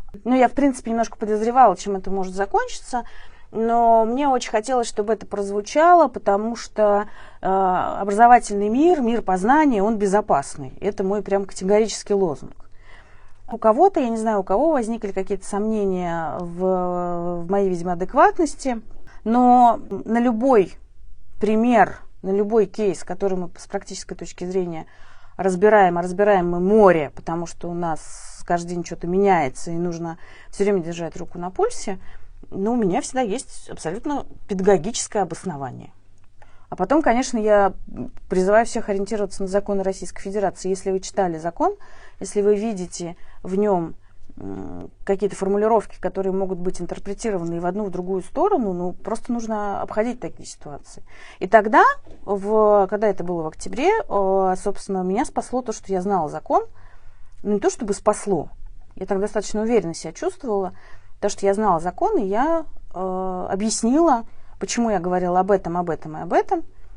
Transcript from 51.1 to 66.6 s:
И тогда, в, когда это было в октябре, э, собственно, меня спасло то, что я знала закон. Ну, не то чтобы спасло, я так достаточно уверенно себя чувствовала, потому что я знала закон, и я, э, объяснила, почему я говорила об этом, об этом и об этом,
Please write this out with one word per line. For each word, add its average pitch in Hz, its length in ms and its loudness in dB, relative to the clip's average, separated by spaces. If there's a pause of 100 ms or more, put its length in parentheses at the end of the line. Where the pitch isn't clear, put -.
И 185 80 -4
тогда, 220 360 8 (380)
в, 208 680 4
когда 208 180 0
это 190 160 0
было 175 200 -4
в 156 40 -6
октябре, 214 440 -2 (160)
э, 190 500 2
собственно, 190 460 -4
меня 190 220 0
спасло - 360 -4
то, 226 120 -6
что - 180 -10
я 185 100 0
знала 180 280 0
закон. 277 340 0 (800)
Ну, 208 100 0
не 202 60 2
то 339 100 2
чтобы 208 240 -2
спасло, 196 560 -2 (460)
я 190 100 -10
так 196 140 -2
достаточно 208 420 -2
уверенно 214 320 2
себя 160 200 -12
чувствовала, 208 600 -4 (480)
потому 202 120 0
что - 120 -4
я 196 80 4
знала 196 260 2
закон, 339 380 0
и 226 80 0
я, 220 400 0 (300)
э, 185 560 -4
объяснила, 226 720 2 (340)
почему 226 320 -2
я 202 100 2
говорила 180 400 0
об 185 120 2
этом, 185 260 0
об 175 140 -2
этом 156 260 -8
и 160 40 -8
об 170 120 -6
этом, 370 300 2 (340)